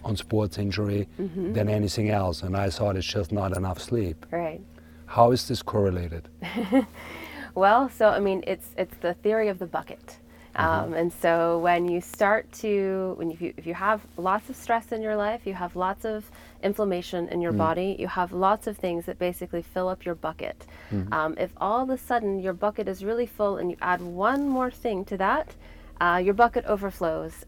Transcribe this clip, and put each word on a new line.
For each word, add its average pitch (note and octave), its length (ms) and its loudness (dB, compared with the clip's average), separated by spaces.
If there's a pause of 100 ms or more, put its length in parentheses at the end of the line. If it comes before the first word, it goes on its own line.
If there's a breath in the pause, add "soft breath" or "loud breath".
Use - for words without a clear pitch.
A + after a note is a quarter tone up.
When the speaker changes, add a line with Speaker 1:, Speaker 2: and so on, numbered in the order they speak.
Speaker 1:
on G#2+ 120 -2
sports G#2+ 420 0
injury G2+ 500 0 (100)
Speaker 2:
Mm-hmm. F#3 360 -4
Speaker 1:
than G#2+ 140 2
anything G#2+ 420 0
else. F#2+ 340 0
And F#2 120 -2
I G2 140 2
thought G#2 260 0
it's F2+ 220 -4
just G#2 140 -2
not F#2+ 240 0
enough F#2 240 -4
sleep. G2 500 -2
Speaker 2:
Right. E3+ 300 -4 (460 loud breath)
Speaker 1:
How A#2 260 6
is - 160 0
this A#2 140 -2
correlated? F2+ 640 0 (140)
Speaker 2:
<laughs> G#3+ 440 2 (680 loud breath)
Well, A3 340 6
so, G#3+ 200 4
I G3+ 120 4
mean, G3 260 0
it's, - 300 -4
it's - 220 -4
the F3 160 -2
theory G#3+ 340 2
of F#3 100 -2
the F3+ 80 -6
bucket. - 520 -8 (380 loud breath)
Speaker 1:
Mm-hmm. - 80 2
Speaker 2:
Um, E3 300 0
and E3+ 180 0
so E3+ 460 4
when F3 300 4
you F3 120 0
start G#3 540 2
to, F#3+ 640 0
when E3 120 -4
you, E3 260 -6
if - 100 -12
you E3+ 80 -4
have G3+ 260 2 (160)
lots F#3+ 340 0
of B3+ 60 -12
stress A#3 360 -2
in A3 100 -4
your G#3+ 140 0
life, G#3+ 300 -2
you F#3+ 80 -4
have F3+ 220 -6
lots F#3 280 -2
of G#3+ 200 -4 (380 loud breath)
inflammation F#3 680 -2
in F3 120 -2
your E3+ 120 0
Speaker 1:
Mm. G#3 60 0
Speaker 2:
body, E3+ 400 0
you F#3 100 -4
have F3+ 240 -2
lots F#3+ 340 2
of G#3 100 -6
things E3+ 300 -4
that - 120 -8
basically F3+ 440 -4
fill F#3 260 -4
up F#3 160 -6
your F3 120 -4
bucket. - 500 -8 (260 loud breath)
Speaker 1:
Mm-hmm. G2 200 -4
Speaker 2:
Um, D#3 260 0
if F#3 180 -2
all A3 260 2
of C4 80 -2
a B3+ 80 0
sudden G#3 420 0
your F#3+ 120 -2
bucket G#3 360 -2
is F#3+ 160 -6
really A#3 220 0
full G3+ 320 -2
and F3 120 -2
you E3 100 -6
add F3+ 220 0
one G#3+ 460 0
more B3+ 220 2
thing G3+ 360 -4
to G3+ 120 -6
that, A3 360 0 (460 loud breath)
uh, F3 160 6
your F#3 160 4
bucket A#3+ 320 6
overflows, E3+ 840 -4